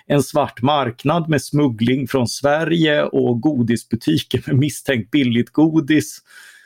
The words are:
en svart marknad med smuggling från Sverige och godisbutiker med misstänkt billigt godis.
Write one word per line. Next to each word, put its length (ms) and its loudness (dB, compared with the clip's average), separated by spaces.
en 160 2
svart 380 -2
marknad 680 -2
med 120 2
smuggling 640 0
från 200 0
Sverige 760 0
och 380 0
godisbutiker 1080 -2
med 80 0
misstänkt 560 -2
billigt 380 2
godis. 720 0